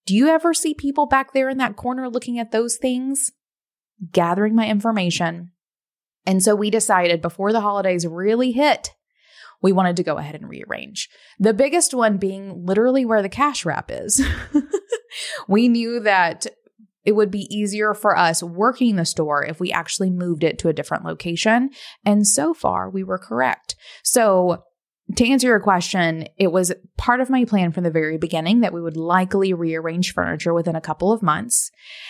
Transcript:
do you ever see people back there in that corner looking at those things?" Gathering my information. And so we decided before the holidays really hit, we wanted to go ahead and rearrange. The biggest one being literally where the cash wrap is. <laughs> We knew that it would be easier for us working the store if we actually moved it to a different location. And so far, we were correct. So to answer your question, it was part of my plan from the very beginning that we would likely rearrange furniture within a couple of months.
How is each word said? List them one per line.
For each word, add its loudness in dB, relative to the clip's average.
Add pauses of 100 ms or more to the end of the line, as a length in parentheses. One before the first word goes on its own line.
do 0
you 6
ever 2
see -2
people -2
back 0
there 0
in -4
that -2
corner -6
looking -6
at -6
those 0
things?" -2 (800)
Gathering 0
my 2
information. -2 (720)
And 2
so 4
we -2
decided 2
before -2
the 2
holidays -2
really 0
hit, 0 (720)
we 4
wanted 2
to -2
go -2
ahead -12
and -16
rearrange. -12 (300)
The 4
biggest 2
one 2
being -8
literally 2
where 2
the -4
cash -2
wrap -6
is. -2 (320)
<laughs> 2 (840)
We 4
knew 0
that 2 (580)
it 4
would 4
be -8
easier 0
for 2
us 2
working 0
the 0
store -2
if -10
we -4
actually -4
moved -2
it 0
to 0
a 0
different -6
location. 0 (340)
And 4
so 0
far, -2
we -6
were -6
correct. -4 (260)
So 2 (540)
to 2
answer 4
your 6
question, 0 (100)
it 4
was 2 (240)
part 2
of 0
my 2
plan 2
from -4
the 2
very 0
beginning 2
that 2
we -8
would -6
likely 2
rearrange -2
furniture -2
within -2
a -4
couple 0
of 0
months. -2 (400)